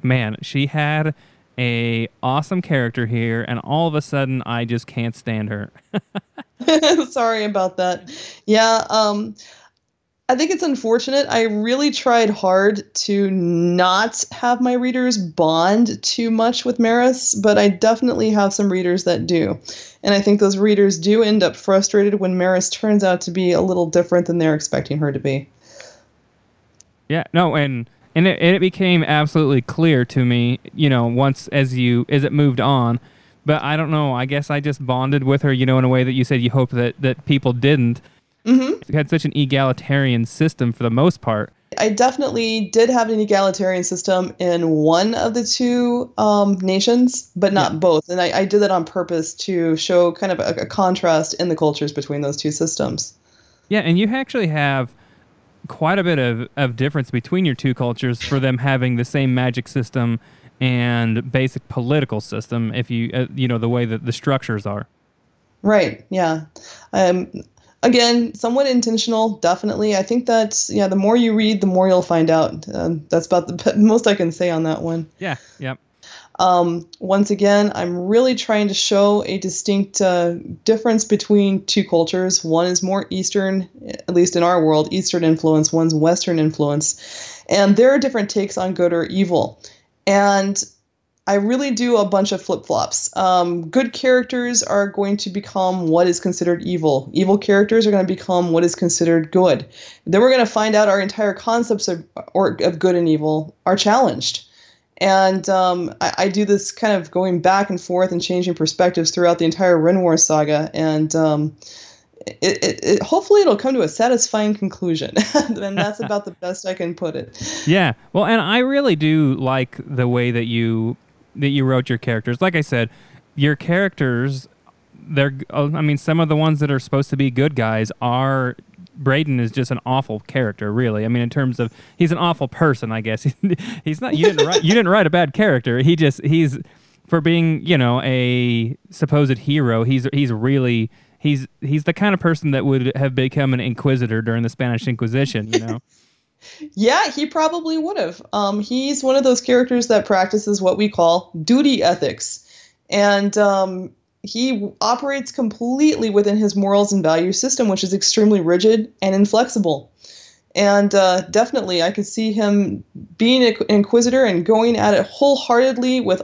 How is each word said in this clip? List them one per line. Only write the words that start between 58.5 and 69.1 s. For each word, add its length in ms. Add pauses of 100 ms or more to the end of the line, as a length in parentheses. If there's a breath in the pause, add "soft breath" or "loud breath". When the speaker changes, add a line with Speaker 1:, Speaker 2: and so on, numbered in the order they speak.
Speaker 1:
having 360
the 100
same 280
magic 340
system 520 (420 soft breath)
and 720
basic 380
political 500
system, 540
if 180
you, 220
uh, 200
you 140
know, 100
the 120
way 160
that 200
the 60
structures 540
are. 220 (760)
Speaker 2:
Right, 480
yeah. 320 (520 loud breath)
Um, 380 (520 soft breath)
again, 500
somewhat 340
intentional, 680